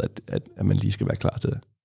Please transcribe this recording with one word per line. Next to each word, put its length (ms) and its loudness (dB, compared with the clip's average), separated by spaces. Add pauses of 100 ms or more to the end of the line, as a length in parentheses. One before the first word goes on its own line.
at, 260 -6
at, 140 -2 (140)
at 100 0
man 100 6
lige 160 2
skal 140 -2
være 100 0
klar 240 -2
til 100 0
det. 80 -4 (260)